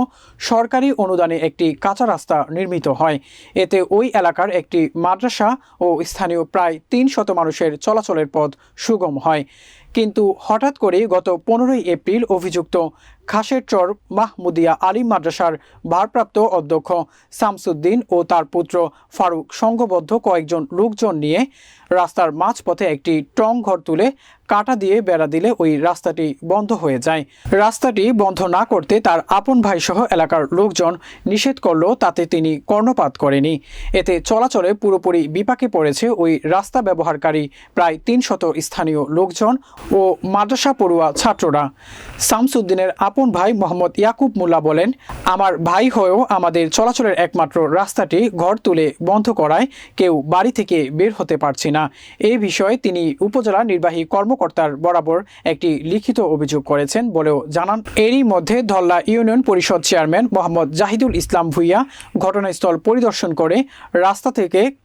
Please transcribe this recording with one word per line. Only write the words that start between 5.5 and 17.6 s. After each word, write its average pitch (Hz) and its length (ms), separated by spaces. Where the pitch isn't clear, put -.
ও 170 220
স্থানীয় 170 400
প্রায় 170 360
তিন 254 180
শত 214 240
মানুষের 160 460
চলাচলের 208 560
পথ 147 220
সুগম 180 420
হয়। 151 280
কিন্তু 214 460
হঠাৎ 247 380
করে 202 300
গত 185 220
পনেরোই 233 520
এপ্রিল 180 480
অভিযুক্ত 175 580
খাসেরচর 208 680
মাহমুদিয়া 175 680
আলিম 208 260
মাদ্রাসার 165 500
ভারপ্রাপ্ত 208 500
অধ্যক্ষ 165 540
শামসুদ্দিন 196 800